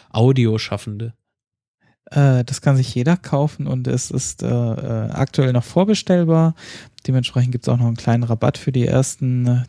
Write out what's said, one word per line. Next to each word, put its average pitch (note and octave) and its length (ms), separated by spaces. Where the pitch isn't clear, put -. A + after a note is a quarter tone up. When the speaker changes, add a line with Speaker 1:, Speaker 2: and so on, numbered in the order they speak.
Speaker 1:
Audioschaffende? A2+ 1040
Speaker 2:
Äh, C3+ 320
das - 160
kann C#3 160
sich B2+ 180
jeder C#3 220
kaufen D3 500
und B2+ 200
es B2+ 240
ist, - 320
äh, A#2+ 60
äh, A#2 640
aktuell C3+ 420
noch A#2+ 120
vorbestellbar. E3+ 880
Dementsprechend B2+ 460
gibt's B2 160
auch B2 100
noch A#2+ 80
einen A#2 100
kleinen A#2 260
Rabatt A#2+ 360
für - 140
die B2 140
ersten, B2 840